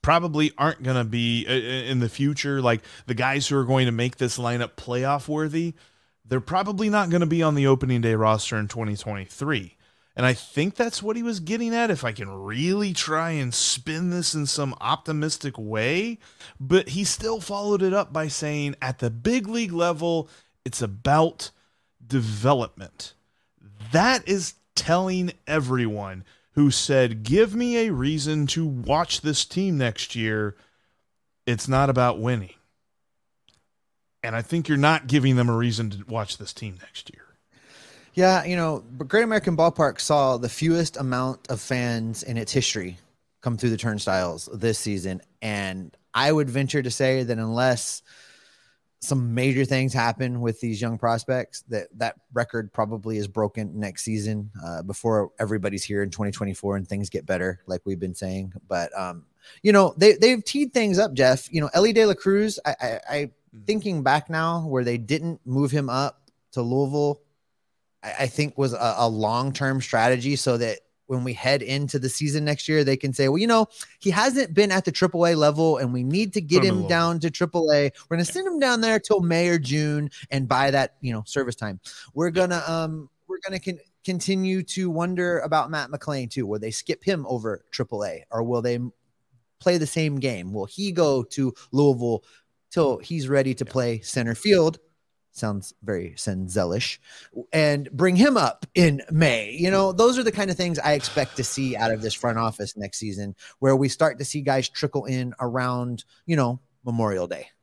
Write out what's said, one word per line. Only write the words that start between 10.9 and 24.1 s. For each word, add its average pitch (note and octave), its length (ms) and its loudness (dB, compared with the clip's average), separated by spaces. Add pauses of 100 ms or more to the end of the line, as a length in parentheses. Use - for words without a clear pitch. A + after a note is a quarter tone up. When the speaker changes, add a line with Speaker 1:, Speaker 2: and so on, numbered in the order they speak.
Speaker 1:
what A3 140 -4
he A#3 80 -6
was A#3 160 -4
getting A3+ 340 -4
at, A#3 200 0
if - 100 -4
I A#2+ 80 -2
can G#2 180 -10
really C#3 640 -2
try D#3+ 380 -2
and C3+ 240 -2
spin D#3 560 -2
this F3 240 -2
in D3 120 -2
some C#3 340 -4
optimistic D3+ 760 -4
way. B2 640 -2 (400)
But F3 300 2
he F3+ 160 -2
still A3 360 -4
followed G3+ 420 -2
it F#3+ 120 2
up G3 180 0
by D#3 140 -2
saying, D3 560 -4
"At C3 160 -4
the A#2+ 120 -2
big F#3+ 360 -2
league A3 240 -4
level, E3+ 580 0 (360)
it's - 180 -6
about C3 680 2 (520)
development." A2+ 1080 -2 (800)
That A3 360 4